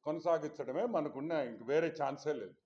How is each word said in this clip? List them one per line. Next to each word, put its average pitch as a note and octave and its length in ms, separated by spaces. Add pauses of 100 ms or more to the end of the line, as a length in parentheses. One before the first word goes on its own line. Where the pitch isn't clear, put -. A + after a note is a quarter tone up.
కొనసాగించడమే D#3 800
మనకున్న D3+ 460
ఇంక A#2+ 300
వేరే D3+ 400
ఛాన్సే C#3+ 300
లేదు. G#2+ 220 (100)